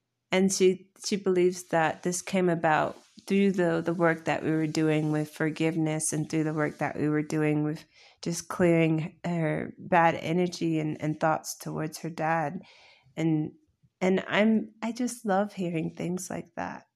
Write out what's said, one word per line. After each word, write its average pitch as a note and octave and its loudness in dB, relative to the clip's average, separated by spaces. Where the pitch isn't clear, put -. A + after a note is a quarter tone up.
And F#3+ 4
she, F#3 2
she G#3+ -2
believes F#3 2
that D#3+ 0
this F3+ -4
came F#3 2
about D#3+ 2
through G3 4
the, E3+ 2
the E3+ 0
work E3 0
that - -2
we D3 0
were D#3+ 0
doing D#3 2
with D3+ -2
forgiveness D#3+ -2
and D3+ -4
through D#3+ 0
the D#3 -2
work D3+ -2
that - -4
we D3 0
were D3+ 0
doing D3+ 0
with D3+ -4
just - -6
clearing E3 2
her D#3+ -2
bad E3 2
energy E3+ -2
and, D#3 -4
and D3+ -4
thoughts - -2
towards D#3 -8
her D#3+ -10
dad. E3 -2
And, D#3+ 0
and F#3+ 2
I'm, G#3+ 2
I A3+ -6
just A#3+ -6
love G3+ 0
hearing E3+ -4
things F3 -6
like E3+ -10
that. - -10